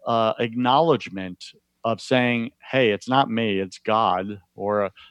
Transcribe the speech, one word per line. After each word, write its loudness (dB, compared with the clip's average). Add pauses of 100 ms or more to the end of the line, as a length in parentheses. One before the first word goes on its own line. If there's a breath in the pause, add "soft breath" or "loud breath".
uh, 2
acknowledgement 0 (320)
of -2
saying, 0 (200)
"Hey, 4
it's -4
not 2
me, 0
it's -6
God," 0 (160)
or, -2
uh, -6 (220 loud breath)